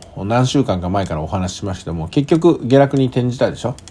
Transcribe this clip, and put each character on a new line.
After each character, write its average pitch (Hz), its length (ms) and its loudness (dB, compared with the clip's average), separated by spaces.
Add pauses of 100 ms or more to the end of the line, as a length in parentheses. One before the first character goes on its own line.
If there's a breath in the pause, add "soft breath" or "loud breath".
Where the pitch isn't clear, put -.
(160)
う 92 80 -8
何 120 220 2
週 135 160 2
間 95 180 -2
か 87 100 -4
前 95 160 -2
か 82 100 -6
ら 78 60 -4
お 80 40 -6
話 92 280 -4
し - 20 -14
し - 80 -10
ま 95 100 -6
し - 40 -10
た - 80 -16
け - 40 -8
ど 85 40 -6
も、 82 120 -6
結 139 220 -2
局 165 360 4
下 131 140 4
落 139 180 4
に 135 100 4
転 123 240 0
じ 120 80 -8
た 110 120 2
で 135 60 -10
し - 100 -8
ょ。 127 80 -4 (160)